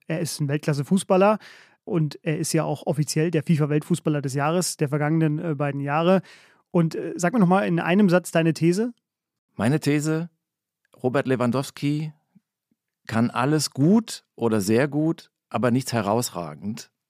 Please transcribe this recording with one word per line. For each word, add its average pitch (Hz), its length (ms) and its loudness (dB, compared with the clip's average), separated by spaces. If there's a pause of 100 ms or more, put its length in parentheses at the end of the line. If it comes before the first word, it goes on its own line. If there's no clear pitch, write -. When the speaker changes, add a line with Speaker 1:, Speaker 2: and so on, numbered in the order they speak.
Speaker 1:
er 160 140 -6
ist - 200 -6
ein 147 100 -2
Weltklasse-Fußballer. 185 920 2 (440)
Und 156 380 -4
er 156 160 -4
ist 165 160 -4
ja 156 100 0
auch 156 220 -6
offiziell 156 460 -2
der 160 100 0
fifa-Weltfußballer 151 800 0
des 135 140 -6
Jahres, 160 420 -2
der 147 120 -2
vergangenen, 151 500 0
äh, 170 160 -4
beiden 143 260 -4
Jahre. 165 400 2 (480)
Und, 165 240 2
äh, 165 220 -8
sag 175 180 -2
mir 247 60 2
noch 185 80 6
mal 190 160 4
in 175 160 0
einem 185 280 4
Satz 180 220 2
deine 165 240 2
These. 185 400 0 (640)
Speaker 2:
Meine 135 240 0
These, 156 480 -2 (720)
Robert 131 240 0
Lewandowski 139 840 -2 (920)
kann 113 240 0
alles 147 420 -2
gut 196 520 2 (120)
oder 110 260 0
sehr 110 260 2
gut, 151 420 -4 (200)
aber 117 220 0
nichts 127 200 -2
herausragend. 101 1000 -4 (200)